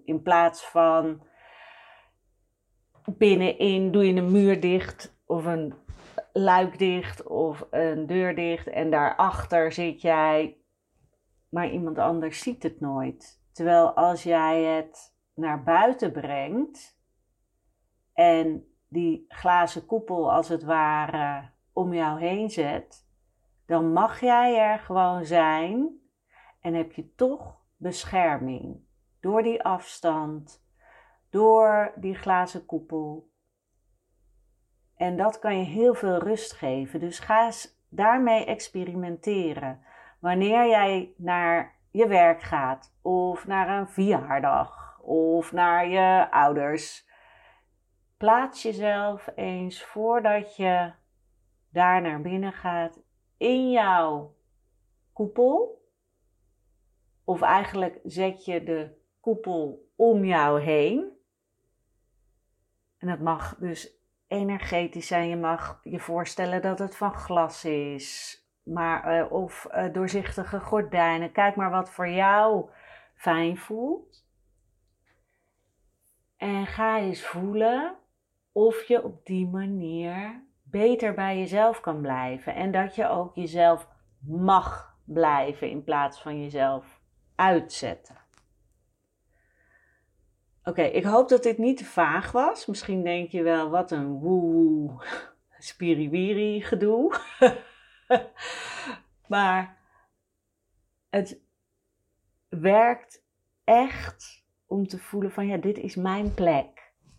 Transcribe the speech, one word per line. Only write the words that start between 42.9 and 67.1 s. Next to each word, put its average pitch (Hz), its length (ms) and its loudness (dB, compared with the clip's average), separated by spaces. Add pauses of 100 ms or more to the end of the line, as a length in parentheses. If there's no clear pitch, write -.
of 180 460 -2
naar 190 320 0
een 196 80 -4
verjaardag 143 1120 -2
of 165 500 0
naar 175 360 2
je 185 440 4
ouders, 147 800 0 (1080)
plaats 240 440 2
jezelf 208 760 -4
eens 185 480 -8
voordat 214 720 0
je 180 380 0 (760)
daar 180 320 4
naar 156 200 -4
binnen 185 320 -4
gaat 170 500 -6 (340)
in 254 340 0
jouw 170 640 0 (760)
koepel. 247 680 0 (1400)
Of 175 180 -4
eigenlijk 190 640 0
zet 190 420 -6
je 170 180 -6
de 156 340 -6 (220)
koepel 180 760 -6
om 220 300 4
jou 151 360 2
heen. 160 500 0 (1900)
En 180 100 -10
dat 170 120 -4
mag 160 400 -4
dus 170 400 -10 (280)
energetisch 190 800 -6
zijn. 170 220 -2
Je 170 80 -4
mag 165 460 -6
je - 160 -10
voorstellen 175 640 -6
dat 190 180 -4
het 196 160 -8
van 202 180 -4